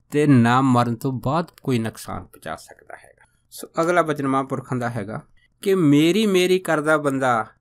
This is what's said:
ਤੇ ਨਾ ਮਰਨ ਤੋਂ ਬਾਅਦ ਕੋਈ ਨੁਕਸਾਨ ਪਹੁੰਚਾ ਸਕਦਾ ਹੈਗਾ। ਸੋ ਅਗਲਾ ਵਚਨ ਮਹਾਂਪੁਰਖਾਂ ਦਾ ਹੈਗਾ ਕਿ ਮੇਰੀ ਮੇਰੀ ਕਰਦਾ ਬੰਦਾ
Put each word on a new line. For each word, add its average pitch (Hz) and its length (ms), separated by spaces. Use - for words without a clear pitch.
ਤੇ 147 160
ਨਾ 123 340
ਮਰਨ 120 360
ਤੋਂ 135 160
ਬਾਅਦ 135 340
ਕੋਈ 127 160
ਨੁਕਸਾਨ 98 460
ਪਹੁੰਚਾ - 320
ਸਕਦਾ - 400
ਹੈਗਾ। - 300
ਸੋ - 180
ਅਗਲਾ 175 200
ਵਚਨ 143 240
ਮਹਾਂਪੁਰਖਾਂ 135 500
ਦਾ 120 140
ਹੈਗਾ 110 300
ਕਿ 196 120
ਮੇਰੀ 170 520
ਮੇਰੀ 185 320
ਕਰਦਾ 156 380
ਬੰਦਾ 131 500